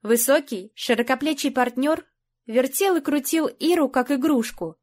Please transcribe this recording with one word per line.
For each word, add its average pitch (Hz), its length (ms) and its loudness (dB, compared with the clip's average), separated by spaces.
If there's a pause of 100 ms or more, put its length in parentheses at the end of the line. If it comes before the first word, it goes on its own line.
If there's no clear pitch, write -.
Высокий, 233 720 0
широкоплечий 262 760 -2
партнер 262 560 0 (400)
вертел 269 500 0
и 294 40 2
крутил 294 460 0
Иру, 311 420 0
как 254 220 0
игрушку. 254 720 -2